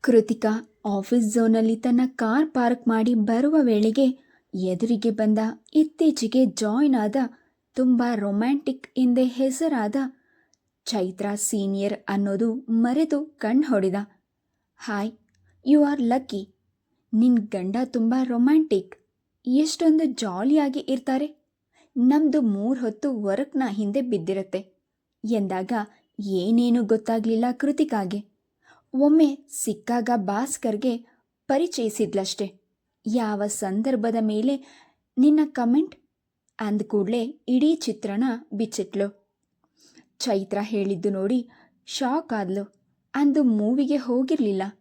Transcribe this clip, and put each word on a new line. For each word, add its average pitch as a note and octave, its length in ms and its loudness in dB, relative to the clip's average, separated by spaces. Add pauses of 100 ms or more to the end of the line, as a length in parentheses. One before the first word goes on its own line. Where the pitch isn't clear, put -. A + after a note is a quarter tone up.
ಕೃತಿಕಾ A3+ 800 0
ಆಫೀಸ್ G#3+ 480 0
ಝೋನಲ್ಲಿ A3+ 420 2
ತನ್ನ B3 300 0
ಕಾರ್ B3+ 440 -2
ಪಾರ್ಕ್ B3 380 0
ಮಾಡಿ A3+ 260 2
ಬರುವ A#3 460 2
ವೇಳೆಗೆ A3+ 460 2 (480)
ಎದುರಿಗೆ G3+ 560 -2
ಬಂದ G#3+ 280 2 (360)
ಇತ್ತೀಚೆಗೆ D4+ 720 2
ಜಾಯಿನ್ A#3+ 480 0
ಆದ G#3+ 220 0 (580)
ತುಂಬ B3+ 280 4 (120)
ರೊಮ್ಯಾಂಟಿಕ್ A3+ 840 -2
ಎಂದೇ B3+ 280 4
ಹೆಸರಾದ C4 720 -2 (880)
ಚೈತ್ರಾ G3+ 500 -4
ಸೀನಿಯರ್ G3 600 -2 (140)
ಅನ್ನೋದು G3+ 460 -2
ಮರೆತು C4 720 0
ಕಣ್ B3+ 400 0
ಹೊಡೆದ. G3 300 0 (840)
"ಹಾಯ್, G#3+ 360 -6 (560)
you D4 140 6
are D4 200 0
lucky. A#3 460 -2 (680)
ನಿನ್ A#3+ 240 4
ಗಂಡ G3 460 -4
ತುಂಬ A#3+ 300 0 (100)
ರೊಮ್ಯಾಂಟಿಕ್. B3+ 680 2 (520)
ಎಷ್ಟೊಂದು D#4 580 2
ಜಾಲಿಯಾಗಿ C4 760 0
ಇರ್ತಾರೆ. C4+ 680 -4 (460)
ನಮ್ದು C#4+ 460 4
ಮೂರ್ A3 360 0
ಹೊತ್ತು A#3 440 -4
ವರ್ಕ್ನ C4 460 -2
ಹಿಂದೆ G3+ 320 -2
ಬಿದ್ದಿರತ್ತೆ" F#3+ 580 -4 (680)
ಎಂದಾಗ G3 480 -2 (480)
ಏನೇನೂ A3+ 600 0
ಗೊತ್ತಾಗ್ಲಿಲ್ಲ A3 680 0
ಕೃತಿಕಾಗೆ. A#3+ 840 -4 (580)
ಒಮ್ಮೆ C#4+ 440 4 (120)
ಸಿಕ್ಕಾಗ A#3+ 680 -4
ಭಾಸ್ಕರ್ಗೆ A3 800 -2 (500)
ಪರಿಚಯಿಸಿದ್ಲಷ್ಟೆ. A3 1120 -2 (460)
"ಯಾವ G#3+ 400 -2
ಸಂದರ್ಭದ G#3+ 720 -2
ಮೇಲೆ A3 360 0 (640)
ನಿನ್ನ D4+ 260 6
ಕಾಮೆಂಟ್?" C4 500 0 (640)
ಅಂದ್ಕೂಡ್ಲೇ G#3 600 -2 (280)
ಇಡೀ C#4+ 260 4
ಚಿತ್ರಣ A3 500 -4 (280)
ಬಿಚ್ಚಿಟ್ಲು. G3+ 800 -6 (880)
ಚೈತ್ರ G3+ 420 -4
ಹೇಳಿದ್ದು G3+ 500 -2
ನೋಡಿ G#3 380 -2 (380)
ಶಾಕ್ C#4 460 -4
ಆದ್ಲು. G3+ 420 -6 (400)
ಅಂದು C#4+ 300 2
ಮೂವಿಗೆ B3 520 2
ಹೋಗಿರ್ಲಿಲ್ಲ. B3 640 0 (180)